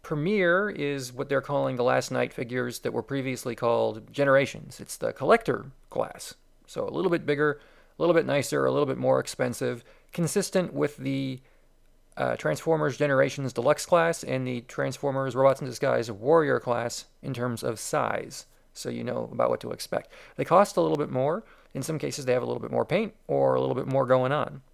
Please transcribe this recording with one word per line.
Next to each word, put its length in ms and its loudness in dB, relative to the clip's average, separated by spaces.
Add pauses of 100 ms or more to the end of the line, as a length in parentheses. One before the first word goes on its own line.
Premiere 680 2
is 420 -4
what 160 -6
they're 100 4
calling 360 0
the 80 0
Last 260 2
Knight 240 -2
figures 460 -4
that 140 -4
were 100 -2
previously 500 -6
called 580 0
Generations. 680 2
It's 180 -12
the 160 -2
collector 540 2 (240)
class. 420 -6 (320)
So 180 -8
a 60 -4
little 220 -2
bit 160 -2
bigger, 340 0 (380)
a 20 0
little 140 4
bit 100 4
nicer, 400 0
a 60 4
little 160 2
bit 100 -4
more 220 2
expensive, 640 -4 (280)
consistent 640 0
with 240 -2
the, 440 -4 (760)
uh, 200 0
Transformers 600 0
Generations 580 2
Deluxe 340 2
class 360 4
and 220 -2
the 160 -4
Transformers 760 -4
Robots 260 6
in 40 -6
Disguise 460 0
Warrior 480 4
class 460 -4 (180)
in 100 -6
terms 300 -4
of 160 -2
size, 680 -2 (260)
so 180 -8
you 140 -6
know 280 -4
about 180 2
what 120 0
to 100 -8
expect. 400 -6 (240)
They 100 -4
cost 320 4
a 40 2
little 140 2
bit 140 -4
more. 340 -2 (300)
In 80 -6
some 160 -4
cases, 280 -6
they 80 2
have 100 2
a 20 -6
little 160 -4
bit 80 -8
more 160 0
paint 300 -2 (100)
or 300 2
a 40 2
little 140 0
bit 140 -2
more 180 2
going 260 2
on. 300 -4 (120)